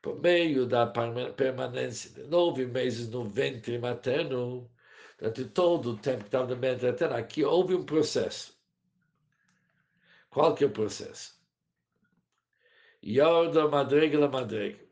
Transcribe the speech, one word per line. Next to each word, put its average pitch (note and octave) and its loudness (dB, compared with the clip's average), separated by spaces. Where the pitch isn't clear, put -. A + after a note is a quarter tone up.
por - -8
meio E3 2
da A#2+ 2
perma-, A#2+ -4
permanência B2+ -4
de - -18
nove D3+ 0
meses A#2+ -2
no A#2+ -6
ventre A#2+ -4
materno, B2 -4
durante A#2 -6
todo E3+ 2
o A2+ -6
tempo G#2 -4
que - -14
estava B2+ -2
no B2 -4
ventre B2 0
materno, C3 0
aqui A#2+ -2
houve F3+ 4
um E3 -2
processo. - -2
Qual D3+ 2
que - 2
é C#3 4
o - 0
processo? - -8
Yorda D#3 4
Madrega C#3+ 4
la D3 6
Madrega. A2+ -4